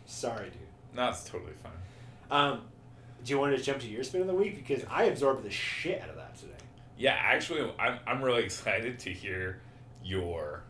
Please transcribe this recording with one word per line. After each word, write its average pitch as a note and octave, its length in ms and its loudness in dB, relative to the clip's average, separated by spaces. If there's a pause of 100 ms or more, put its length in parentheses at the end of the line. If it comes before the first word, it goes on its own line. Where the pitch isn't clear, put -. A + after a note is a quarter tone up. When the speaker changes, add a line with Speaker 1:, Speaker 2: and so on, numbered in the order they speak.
Speaker 1:
Sorry, A2 460 -6
dude. E2+ 80 -16 (360)
Speaker 2:
No, B2 140 2
it's - 160 -4
totally - 380 -8
fine. E2 100 -14 (580)
Speaker 1:
Um, C#3+ 320 4 (640)
do C3 80 -2
you C#3+ 60 4
want C#3 180 6
to B2+ 60 0
jump C#3 180 0
to A#2 80 -8
your A2+ 160 -4
spin F#3 160 0
of F#3 80 2
the F#3 60 2
week? G3+ 200 4
Because B2+ 340 -2
I E3 160 4
absorbed C3+ 380 4
the G2+ 80 -6
shit - 520 -2
out - 80 -10
of - 60 -12
that - 200 -12
today. - 160 -16 (440)
Speaker 2:
Yeah, - 220 4
actually, D3 500 2 (120)
I'm, A#2+ 260 2
I'm C3 160 0
really B2 220 6
excited A2+ 560 -2
to - 120 -6
hear F#2 480 -4 (440)
your E2+ 640 -2